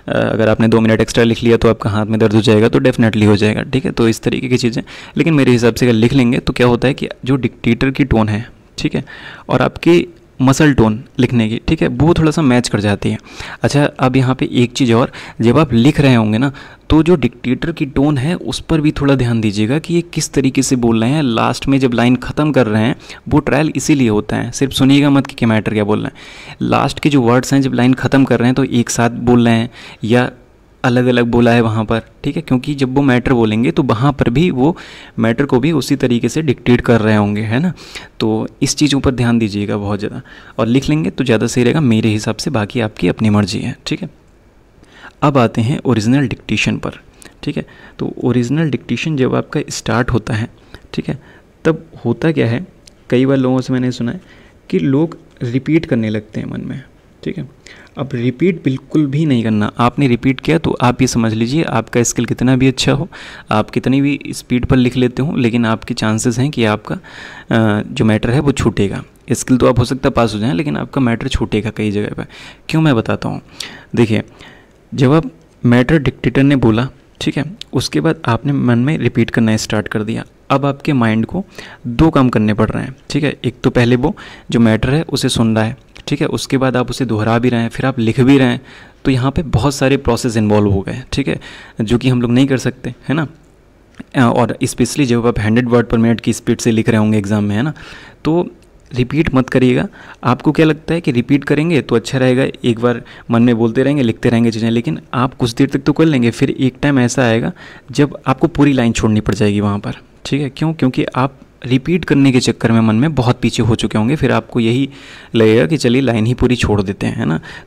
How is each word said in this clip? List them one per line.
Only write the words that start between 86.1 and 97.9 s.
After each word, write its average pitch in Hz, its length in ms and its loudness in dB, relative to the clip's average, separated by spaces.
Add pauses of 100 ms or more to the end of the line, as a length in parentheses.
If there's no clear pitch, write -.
है, 147 60 0
उसके 123 300 -4
बाद 127 200 0
आप 123 120 -2
उसे 123 160 -4
दोहरा 113 340 0
भी 123 100 2
रहे 117 120 0
हैं, 113 80 -4
फिर - 160 -6
आप 131 140 -2
लिख 113 200 0
भी 135 180 6
रहे 131 100 4
हैं, 120 140 -2 (440)
तो 139 60 0
यहाँ 131 200 0
पे - 100 -4
बहुत 127 340 -2
सारे 135 220 2
प्रोसेस 117 400 -2
इन्वॉल्व 104 320 2
हो 101 120 0
गए, 120 220 -10 (100)
ठीक 139 140 -2
है, 151 120 -4 (420)
जो 113 160 0
कि 131 120 0
हम 123 120 0
लोग 120 100 0
नहीं 131 160 4
कर 135 100 0
सकते, 120 360 -6 (140)
है 139 80 -2
ना। 160 120 -4 (880)
अ, 139 60 2
और 117 420 2
especially 127 420 -2
जब 120 220 0
आप 117 120 0
हंड्रेड 113 300 0
word 117 160 2
per 120 120 -2
minute 113 240 2
की 113 120 -2
स्पीड - 260 -2
से 120 120 0
लिख 113 180 0
रहे 113 80 2
होंगे 107 200 2
एग्जाम 104 260 -2
में, 101 120 -2
है 110 60 0
ना, 156 120 -4 (520)